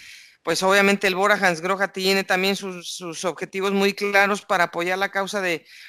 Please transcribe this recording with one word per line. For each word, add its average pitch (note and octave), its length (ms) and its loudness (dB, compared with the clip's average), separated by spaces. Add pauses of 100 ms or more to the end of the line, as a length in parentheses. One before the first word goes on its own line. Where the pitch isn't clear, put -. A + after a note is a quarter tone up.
(420)
Pues D#3+ 200 -2
obviamente G3 460 4
el F#3 80 0
Bora G3+ 200 4
Hansgrohe F#3 520 0
tiene F#3+ 360 0
también F#3+ 320 0
sus, F#3 400 -12
sus F3 300 -10
objetivos F#3 460 -4
muy G3 220 2
claros G3+ 500 0
para F3 220 2
apoyar F3 320 -4
la G3 140 -4
causa G3 300 -4
de, E3+ 240 -2 (220)